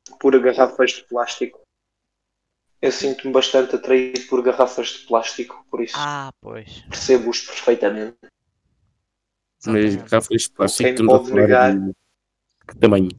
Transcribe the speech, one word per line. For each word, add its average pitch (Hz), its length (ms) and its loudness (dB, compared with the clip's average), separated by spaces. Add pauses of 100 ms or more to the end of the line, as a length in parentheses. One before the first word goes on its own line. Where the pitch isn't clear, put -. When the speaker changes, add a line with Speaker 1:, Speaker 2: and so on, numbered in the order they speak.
(200)
Speaker 1:
por 135 220 4
garrafas 127 500 2
de - 140 -14
plástico. - 560 -8 (1160)
Eu 135 120 0
sinto-me 135 420 -6
bastante 131 440 0
atraído 127 500 -2
por 123 160 0
garrafas 123 460 0
de - 180 -16
plástico, - 640 -4
por 127 100 -6
isso 113 160 -8
Speaker 2:
Ah, 143 440 -8
pois. 110 480 -18
Speaker 1:
percebo-os 117 520 0
perfeitamente. 110 760 -4 (1500)
Speaker 3:
Mas 110 100 -2 (100)
Speaker 2:
Exatamente. 98 260 -4
Speaker 3:
garrafas 113 300 0
de - 100 -8
plástico, 101 320 -2
Speaker 1:
Quem 127 80 2
Speaker 3:
estamos 123 220 4
a 127 40 8
Speaker 1:
pode - 120 0
Speaker 3:
falar - 120 2
Speaker 1:
negar? 123 320 4
Speaker 3:
de 95 200 -4 (720)
que - 100 -20
tamanho? 95 420 4